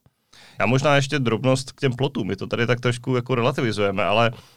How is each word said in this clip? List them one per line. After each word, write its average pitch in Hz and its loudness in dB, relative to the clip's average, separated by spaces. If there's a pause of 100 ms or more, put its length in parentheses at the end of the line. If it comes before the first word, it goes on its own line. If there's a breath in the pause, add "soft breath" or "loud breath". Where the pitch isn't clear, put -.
(600 loud breath)
Já 98 0
možná 135 4
ještě 139 0
drobnost 127 0
k - -20
těm 127 0
plotům, 117 -4
my 95 -2
to 95 -10
tady 110 -2
tak 120 0
trošku 123 -2
jako 123 -2
relativizujeme, 104 0
ale 110 4 (240 loud breath)